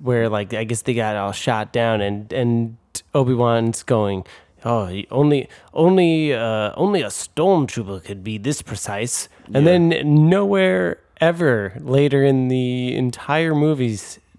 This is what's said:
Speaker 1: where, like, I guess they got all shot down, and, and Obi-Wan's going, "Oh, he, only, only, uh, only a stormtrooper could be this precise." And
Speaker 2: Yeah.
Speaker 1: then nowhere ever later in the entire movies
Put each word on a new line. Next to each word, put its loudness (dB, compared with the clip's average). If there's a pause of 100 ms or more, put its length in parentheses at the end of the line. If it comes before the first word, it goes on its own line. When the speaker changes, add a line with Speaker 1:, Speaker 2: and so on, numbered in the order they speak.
Speaker 1:
where, 0
like, -4
I -4
guess -6
they -2
got -2
all -4
shot -4
down, 0
and, -6
and -2 (380)
Obi-Wan's 0
going, 0 (400)
"Oh, 0
he, -8
only, 2 (240)
only, 2
uh, -2
only 0
a -4
stormtrooper -2
could -12
be -6
this -6
precise." -8 (240)
And 4
Speaker 2:
Yeah. 6
Speaker 1:
then 4
nowhere 0 (240)
ever 2
later 2
in 4
the -2
entire -2
movies -2 (200)